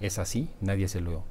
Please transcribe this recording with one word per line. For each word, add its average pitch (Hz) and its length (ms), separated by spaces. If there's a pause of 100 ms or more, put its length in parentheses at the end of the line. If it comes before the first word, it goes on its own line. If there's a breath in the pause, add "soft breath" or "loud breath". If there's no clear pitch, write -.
Es 101 180
así, 113 320 (100)
nadie 98 280
se 92 120
lo, 85 300